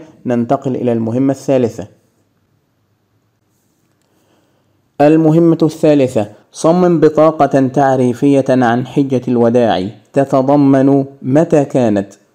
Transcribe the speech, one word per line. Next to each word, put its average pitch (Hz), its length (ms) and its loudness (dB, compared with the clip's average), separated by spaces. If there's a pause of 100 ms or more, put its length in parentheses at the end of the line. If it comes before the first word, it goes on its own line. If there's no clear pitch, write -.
(260)
ننتقل 123 500 -4
إلى 120 160 -2
المهمة 117 400 -2
الثالثة. 127 540 -4 (3250)
المهمة 160 640 2
الثالثة، 143 640 0 (260)
صمم 175 480 0
بطاقة 151 680 2
تعريفية 135 840 0
عن 123 380 0
حجة 131 420 -2
الوداع 117 580 0 (260)
تتضمن 139 920 2 (180)
متى 139 420 0
كانت، 113 480 -2 (220)